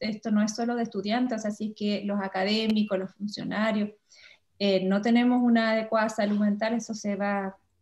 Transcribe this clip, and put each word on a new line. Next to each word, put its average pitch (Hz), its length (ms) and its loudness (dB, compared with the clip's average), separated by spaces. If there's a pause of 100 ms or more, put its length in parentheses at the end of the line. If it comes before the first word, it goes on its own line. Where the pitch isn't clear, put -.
esto 214 300 -4
no 208 120 4
es 214 120 0
solo 240 200 -2
de 233 100 -2
estudiantes, 220 600 -2
así 214 320 -6
que 208 280 -2
los 202 180 -2
académicos, 208 760 0
los 185 160 -6
funcionarios, 208 760 -2 (680)
eh, 190 260 2
no 190 180 2
tenemos 247 400 4
una 226 300 4
adecuada 220 360 2
salud 208 300 0
mental, 208 360 0
eso 226 200 -4
se 208 220 -4
va 196 400 -2 (260)